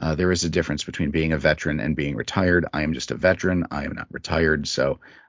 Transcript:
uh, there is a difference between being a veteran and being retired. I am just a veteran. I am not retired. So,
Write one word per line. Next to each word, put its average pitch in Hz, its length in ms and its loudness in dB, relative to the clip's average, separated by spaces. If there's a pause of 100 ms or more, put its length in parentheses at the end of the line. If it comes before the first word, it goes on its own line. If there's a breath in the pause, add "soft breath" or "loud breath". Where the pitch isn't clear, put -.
uh, 78 140 0
there 90 160 2
is 87 100 0
a 87 80 0
difference 76 320 -2
between - 300 -4
being 80 200 2
a 76 60 0
veteran 78 400 2
and 73 160 -2
being 71 220 -2
retired. 87 560 2
I 76 100 -2
am 76 120 0
just 64 180 -6
a - 20 -4
veteran. 90 560 2
I 71 140 -4
am 76 80 -6
not - 180 -10
retired. 78 560 0
So, 67 320 0 (300 soft breath)